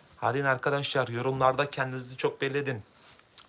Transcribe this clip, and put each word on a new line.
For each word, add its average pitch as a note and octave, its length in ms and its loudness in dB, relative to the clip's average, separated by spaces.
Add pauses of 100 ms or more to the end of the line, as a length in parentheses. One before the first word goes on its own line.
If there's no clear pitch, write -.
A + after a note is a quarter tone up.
(160)
Hadi A#2+ 220 0
yine C#3 100 2
arkadaşlar, C3+ 600 0
yorumlarda C3 640 2
kendinizi C3 460 -6
çok - 240 0
belli C#3 180 -2
edin. B2+ 240 -4 (680)